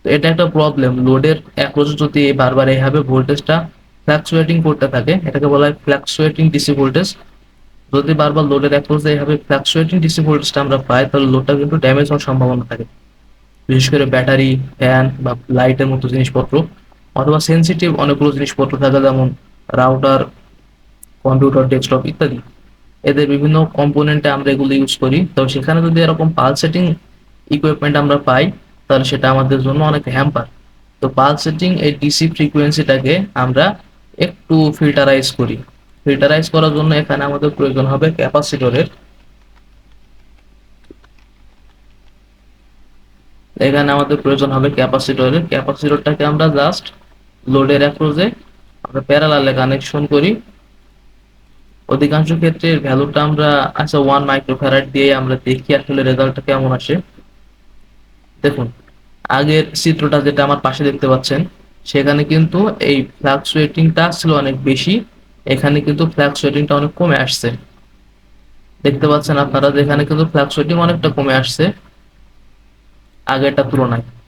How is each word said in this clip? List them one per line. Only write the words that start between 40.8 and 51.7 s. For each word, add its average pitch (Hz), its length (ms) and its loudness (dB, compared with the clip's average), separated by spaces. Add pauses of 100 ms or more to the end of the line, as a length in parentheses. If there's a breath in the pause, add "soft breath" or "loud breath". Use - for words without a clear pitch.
এখানে 143 280 2
আমাদের 143 280 0
প্রয়োজন 139 320 0
হবে 135 120 2 (100)
ক্যাপাসিটরের। 131 720 0
ক্যাপাসিটরটাকে 143 800 -2
আমরা 151 140 0 (120)
just 156 280 -2 (680)
লোডের 139 300 2
অ্যাক্রসে 147 420 0 (600)
আমরা 135 240 -6
প্যারালালে 143 500 2
কানেকশন 135 440 -2 (100)
করি। 147 180 2 (1600)